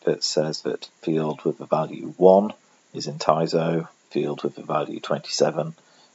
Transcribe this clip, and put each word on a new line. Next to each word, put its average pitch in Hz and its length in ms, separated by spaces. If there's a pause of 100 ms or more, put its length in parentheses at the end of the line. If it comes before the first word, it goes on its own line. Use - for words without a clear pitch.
that - 180
says 76 380
that - 240 (160)
field 80 420
with 80 140
the 71 80
value 76 520
one 95 360 (400)
is 80 140
in 76 100
Taizo, 82 680 (240)
field 73 320
with 69 120
the - 60
value - 380
twenty-seven 160 720 (420)